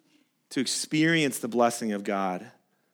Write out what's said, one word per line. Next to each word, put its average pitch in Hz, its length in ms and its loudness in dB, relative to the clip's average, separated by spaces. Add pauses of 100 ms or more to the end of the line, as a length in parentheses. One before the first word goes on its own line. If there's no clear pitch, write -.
(500)
to - 100 -2
experience 156 760 0
the 123 100 -6
blessing 117 440 2
of 101 100 -4
God 98 480 -4 (440)